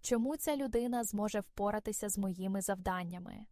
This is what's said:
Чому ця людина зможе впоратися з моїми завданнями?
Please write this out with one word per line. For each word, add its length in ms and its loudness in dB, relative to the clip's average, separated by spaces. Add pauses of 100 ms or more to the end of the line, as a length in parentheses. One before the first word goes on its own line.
Чому 360 2
ця 180 2
людина 480 2
зможе 360 0
впоратися 680 -2
з 80 -2
моїми 440 0
завданнями? 920 -2